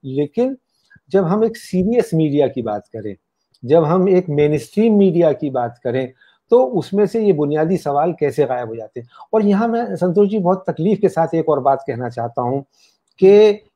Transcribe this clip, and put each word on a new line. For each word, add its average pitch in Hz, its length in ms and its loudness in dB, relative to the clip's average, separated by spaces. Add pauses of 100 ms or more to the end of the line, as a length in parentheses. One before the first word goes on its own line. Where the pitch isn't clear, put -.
लेकिन 185 520 -4 (520)
जब 190 140 0
हम 196 200 0
एक 226 140 -2
सीरियस 214 560 -2
मीडिया 147 340 0
की 120 140 -6
बात 104 260 -8
करें, 104 280 -14 (500)
जब 156 180 4
हम 180 260 2
एक 185 200 2
mainstream 151 640 0
मीडिया 170 380 4
की 143 180 -6
बात 120 340 -6
करें, 127 300 -4 (360)
तो 247 140 6
उसमें 208 420 -2
से 220 200 -2
ये 196 80 4
बुनियादी 156 440 0
सवाल 151 360 -2
कैसे 143 320 -2
गायब 123 220 -6
हो 110 80 -12
जाते 113 240 -14
हैं? 120 80 -16 (260)
और 220 80 2
यहाँ 208 260 2
मैं, 226 280 -4
संतोष 185 340 2
जी, 214 100 -2
बहुत 185 300 -2
तकलीफ 180 300 -2
के 202 100 0
साथ 165 260 -2
एक 160 140 0
और 143 100 0
बात 135 280 0
कहना 120 220 -6
चाहता 120 320 -6
हूँ 131 200 -4 (580)
कि 208 440 6 (120)